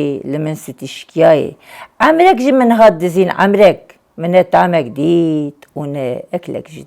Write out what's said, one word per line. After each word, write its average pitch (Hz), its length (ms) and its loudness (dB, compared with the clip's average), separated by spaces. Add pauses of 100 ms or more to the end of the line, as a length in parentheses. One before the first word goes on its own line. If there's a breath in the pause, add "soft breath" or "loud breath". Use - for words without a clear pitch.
(340)
լմեն 156 280 -6
սուտիշկիայ, 156 800 -2 (640 loud breath)
ամրեք 330 380 2
ժի 269 120 2
մն 233 200 2
հատ 214 240 4
դզին, 175 300 0 (120)
ամրեք, 196 520 2 (260)
մնե 175 220 2 (100)
տամեք 170 440 0
դիտ, 156 720 -2 (140)
ունե 143 240 -8 (300)
էկլեք 139 360 -12
ժի 151 140 -20